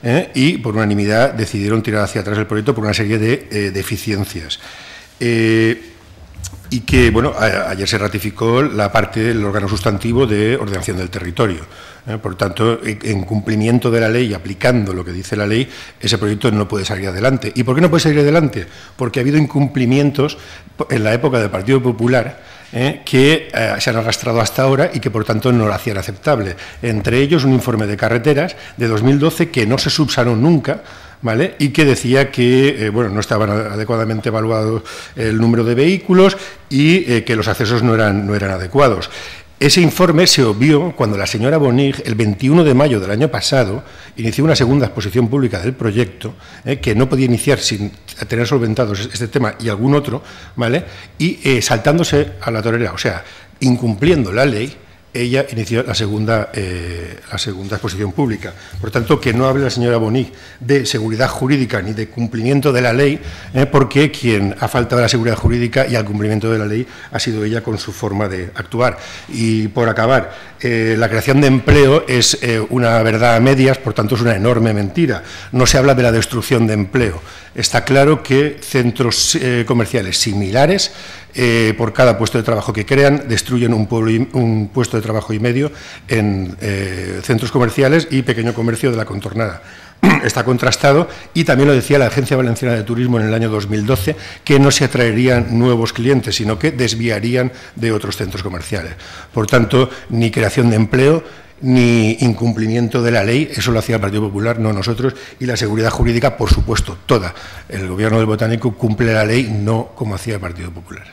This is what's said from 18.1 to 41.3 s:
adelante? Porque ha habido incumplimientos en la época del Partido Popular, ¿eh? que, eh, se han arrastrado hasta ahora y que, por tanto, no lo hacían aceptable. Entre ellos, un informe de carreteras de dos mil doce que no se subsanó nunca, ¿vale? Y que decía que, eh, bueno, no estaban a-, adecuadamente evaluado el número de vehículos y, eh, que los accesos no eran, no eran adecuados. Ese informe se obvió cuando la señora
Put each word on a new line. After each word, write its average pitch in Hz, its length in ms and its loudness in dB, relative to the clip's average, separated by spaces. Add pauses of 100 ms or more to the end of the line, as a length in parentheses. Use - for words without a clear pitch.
adelante? 147 460 2 (300)
Porque 127 220 -4
ha 127 40 -2
habido 143 160 2
incumplimientos 139 1000 0 (540)
en 117 140 0
la 107 100 2
época 127 240 0
del 107 120 0
Partido 104 320 0
Popular, 120 580 0 (320)
¿eh? 127 320 -2
que, 147 480 4
eh, 110 260 0
se 127 120 -2
han 113 60 0
arrastrado 113 440 0
hasta 113 220 0
ahora 135 300 2
y 123 80 -4
que, 117 100 -2
por 110 140 -2
tanto, 110 280 0
no 117 140 4
lo 104 60 2
hacían 98 240 -4
aceptable. 98 580 -2 (280)
Entre 117 380 0
ellos, 143 240 2
un 131 100 6
informe 113 320 0
de 104 100 -4
carreteras 131 600 2 (200)
de 120 120 -2
dos 107 140 0
mil 135 160 4
doce 160 320 0
que 120 160 0
no 120 120 0
se 156 120 -2
subsanó 123 460 0
nunca, 147 460 0 (380)
¿vale? 120 380 -2
Y 143 120 0
que 156 140 2
decía 131 460 2
que, 127 560 2
eh, 107 40 -2
bueno, 110 200 0
no 101 100 -2
estaban 110 300 0
a-, 104 240 -2
adecuadamente 110 540 -2
evaluado 110 560 -2 (320)
el 113 220 -2
número 117 260 4
de 117 100 2
vehículos 185 600 4 (340)
y, 147 420 4
eh, 110 120 2
que 117 100 0
los 107 140 0
accesos 110 340 0
no 117 120 4
eran, 104 320 2
no 101 100 0
eran 98 160 -2
adecuados. 95 580 0 (500)
Ese 143 200 4
informe 170 480 4
se 139 160 4
obvió 147 500 2
cuando 107 240 -2
la 98 80 -2
señora 123 300 0